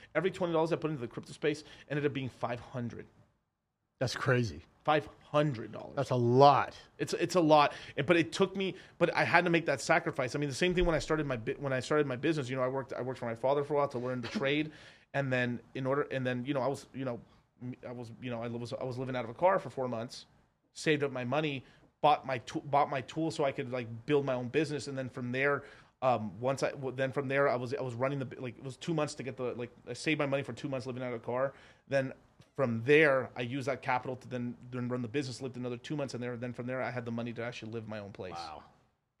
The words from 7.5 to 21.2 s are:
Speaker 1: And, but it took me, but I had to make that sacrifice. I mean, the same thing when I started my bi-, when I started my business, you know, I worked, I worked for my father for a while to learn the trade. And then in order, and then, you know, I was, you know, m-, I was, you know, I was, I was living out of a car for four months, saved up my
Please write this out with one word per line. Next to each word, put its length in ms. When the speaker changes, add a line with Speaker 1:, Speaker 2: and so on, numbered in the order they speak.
Speaker 1:
And, 100
but 100
it 160
took 240
me, 180
but 160
I 100
had 200
to 60
make 160
that 140
sacrifice. 540
I 40
mean, 100
the 60
same 200
thing 120
when 80
I 40
started 280
my 100
bi-, 220
when 140
I 80
started 260
my 100
business, 320
you 80
know, 60
I 60
worked, 240
I 100
worked 160
for 80
my 80
father 300
for 100
a 20
while 120
to 100
learn 220
the 80
trade. 420
And 180
then 280
in 120
order, 240
and 160
then, 180
you 100
know, 60
I 80
was, 260
you 100
know, 140
m-, 120
I 60
was, 200
you 80
know, 120
I 60
was, 300
I 60
was 140
living 180
out 80
of 60
a 40
car 240
for 120
four 180
months, 380
saved 280
up 100
my 120